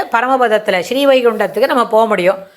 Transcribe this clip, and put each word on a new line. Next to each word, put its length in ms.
பரமபதத்துல 720
ஸ்ரீவைகுண்டத்துக்கு 920
நம்ம 140
போக 200
முடியும். 340